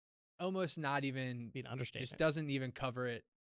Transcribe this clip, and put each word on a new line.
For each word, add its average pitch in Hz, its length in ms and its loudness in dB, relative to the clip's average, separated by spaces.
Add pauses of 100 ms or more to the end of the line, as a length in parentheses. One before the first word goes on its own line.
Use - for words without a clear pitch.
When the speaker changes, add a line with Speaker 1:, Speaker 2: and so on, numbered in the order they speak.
(400)
Speaker 1:
almost 185 380 0
not 143 260 2
even 127 460 -2
Speaker 2:
Be 131 100 -6
an 120 60 -6
understatement. 120 420 -4
Speaker 1:
just - 100 -6
doesn't 156 320 4
even 131 220 0
cover 123 340 -2
it 117 180 -4 (260)